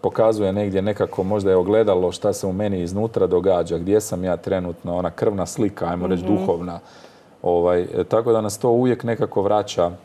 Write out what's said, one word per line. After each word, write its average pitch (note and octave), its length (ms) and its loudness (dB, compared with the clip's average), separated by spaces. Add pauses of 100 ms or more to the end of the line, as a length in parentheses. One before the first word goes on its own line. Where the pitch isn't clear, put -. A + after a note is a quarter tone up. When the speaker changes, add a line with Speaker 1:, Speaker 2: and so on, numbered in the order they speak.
Speaker 1:
pokazuje G#2 520 2
negdje G2 280 0
nekako, G2+ 420 -2
možda G2 260 0
je F#2+ 60 6
ogledalo F#2 560 4
šta G2+ 220 -2
se - 140 -4
u F#2 60 -2
meni G2 280 -2
iznutra F#2+ 460 -2
događa, F2 500 2
gdje G2 240 2
sam F2+ 220 -6
ja F2+ 140 0
trenutno, F2+ 580 -4
ona F2 160 -2
krvna G2+ 340 -2
slika, G2 440 -4
ajmo F2+ 180 -4
reći, F#2 160 -2
Speaker 2:
Mhm. F#2+ 120 0
Speaker 1:
duhovna. F2 440 -2 (640)
Ovaj, F2 400 2
e, F2+ 220 -4
tako A#2 280 0
da A2 100 4
nas G#2 160 -6
to B2+ 120 0
uvijek A#2+ 340 2
nekako A2 380 -2
vraća G2+ 500 0 (140)